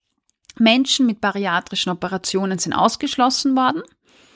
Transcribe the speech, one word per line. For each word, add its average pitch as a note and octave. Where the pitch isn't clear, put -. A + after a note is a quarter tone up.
Menschen B3
mit G#3+
bariatrischen F#3+
Operationen F#3
sind -
ausgeschlossen B3+
worden, C4